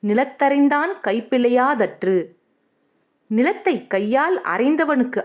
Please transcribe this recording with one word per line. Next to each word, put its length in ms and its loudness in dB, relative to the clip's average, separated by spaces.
நிலத்தறைந்தான் 960 0
கைப்பிழையாதற்று. 1160 0
நிலத்தை 440 0
கையால் 560 0
அறைந்தவனுக்கு 840 0